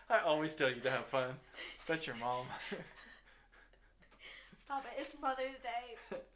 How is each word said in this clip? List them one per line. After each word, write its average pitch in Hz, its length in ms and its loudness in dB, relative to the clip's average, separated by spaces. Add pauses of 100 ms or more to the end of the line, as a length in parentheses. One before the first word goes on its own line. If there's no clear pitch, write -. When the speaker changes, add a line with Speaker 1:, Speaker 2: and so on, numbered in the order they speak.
Speaker 1:
I 220 160 8
always 156 300 6
tell 135 160 6
you 120 100 -2
to 127 100 2
have 123 160 2
fun. 127 240 4 (560)
That's 160 200 0
your 120 100 -4
mom. 123 300 -2 (240)
<laughs> 202 60 -2 (1800)
Speaker 2:
Stop 277 320 -6
it. 240 140 -10
It's 285 200 -6
Mother's 262 400 0
Day. 233 560 -6 (200)